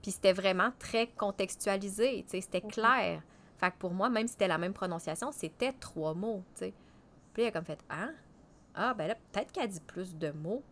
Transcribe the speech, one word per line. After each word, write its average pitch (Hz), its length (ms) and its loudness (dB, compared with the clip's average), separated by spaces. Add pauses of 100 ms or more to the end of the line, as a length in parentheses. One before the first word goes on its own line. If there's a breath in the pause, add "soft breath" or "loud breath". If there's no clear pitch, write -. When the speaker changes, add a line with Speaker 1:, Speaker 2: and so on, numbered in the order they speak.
Speaker 1:
Puis 202 80 -6
c'était 190 240 6
vraiment 190 440 4
très 233 280 2
contextualisé, 202 1160 0
tu - 80 -10
sais, 185 100 0
c'était - 200 -2
Speaker 2:
Mhm. 214 80 -10
Speaker 1:
clair. 214 520 4 (340 loud breath)
Fait 180 140 2
que - 80 -20
pour 180 140 -2
moi, 196 180 2
même 226 160 2
si 226 60 -4
c'était 190 160 2
la 160 100 4
même 180 160 -2
prononciation, 180 580 -4
c'était 247 400 -2
trois 156 400 -4
mots, 196 300 -4 (120)
tu 185 120 -8
sais. 196 80 -8 (580 loud breath)
Puis 226 100 0
là, 233 60 4
il - 0 -
a 208 40 -2
comme 165 120 -2
fait, « 151 240 -8
Ah, 180 220 -4 (640)
ah, 233 180 0
ben 175 140 -2
là, 202 80 0 (180)
peut-être 220 200 -2
qu'elle 277 180 0
dit 175 100 -8
plus 180 360 -10
de 156 160 -2
mots 165 400 -4